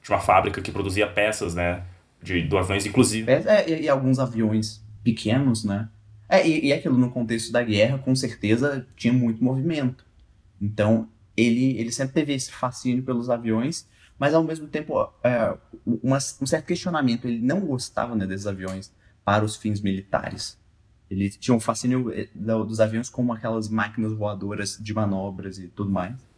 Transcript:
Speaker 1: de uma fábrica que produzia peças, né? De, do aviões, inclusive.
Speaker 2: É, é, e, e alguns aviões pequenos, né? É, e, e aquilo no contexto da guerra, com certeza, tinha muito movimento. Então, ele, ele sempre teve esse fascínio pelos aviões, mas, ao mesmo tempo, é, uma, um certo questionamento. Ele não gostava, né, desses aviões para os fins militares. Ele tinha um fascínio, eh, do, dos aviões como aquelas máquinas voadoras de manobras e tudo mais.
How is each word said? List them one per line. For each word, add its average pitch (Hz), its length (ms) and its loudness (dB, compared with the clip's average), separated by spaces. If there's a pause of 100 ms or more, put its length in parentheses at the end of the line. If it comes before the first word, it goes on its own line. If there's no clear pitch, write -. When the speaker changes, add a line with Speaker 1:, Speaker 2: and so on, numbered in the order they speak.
Speaker 1:
de - 80 -18
uma 95 80 4
fábrica 95 420 4
que 85 100 -8
produzia 98 360 0
peças, 101 480 0
né? 87 280 -2 (380)
De, 90 200 0
do 98 160 2
aviões, 98 280 0
inclusive. 110 460 2
Speaker 2:
É, 156 160 4
é, 196 220 4
e, 156 140 -2
e 151 60 0
alguns 131 300 2
aviões 110 640 0 (180)
pequenos, 113 640 2
né? 104 240 -2 (400)
É, 180 180 4
e, 156 200 2
e 143 80 4
aquilo 151 240 2
no 123 120 4
contexto 113 420 -2
da 120 120 2
guerra, 113 340 4
com 131 160 0
certeza, 127 720 0 (120)
tinha 123 160 2
muito 117 280 2
movimento. 131 640 0 (580)
Então, 107 460 2 (300)
ele, 120 400 2
ele 113 140 -4
sempre 135 220 -4
teve 143 200 0
esse 131 180 -6
fascínio 127 520 -2
pelos 123 260 -4
aviões, 117 580 -2 (300)
mas, 143 160 2
ao 165 100 6
mesmo 156 240 -6
tempo, 147 420 -2 (140)
é, 120 300 2 (320)
uma, 127 320 0
um - 280 -4
certo 156 200 0
questionamento. 143 640 0
Ele 117 120 -2
não 147 220 0
gostava, 127 540 -4
né, 98 100 0
desses 98 220 -6
aviões 95 460 -8 (300)
para 104 200 2
os 107 120 -2
fins 104 260 -4
militares. - 760 -4 (520)
Ele 98 200 -2
tinha - 260 0
um 113 40 0
fascínio, 123 520 0
eh, - 220 -6
do, 110 300 -2
dos 110 160 -4
aviões 113 300 2
como 120 240 -2
aquelas 110 360 -4
máquinas 107 440 -2
voadoras 101 680 -6
de 107 120 -8
manobras 98 680 -2
e 87 80 -14
tudo 98 240 -4
mais. 92 240 -2 (220)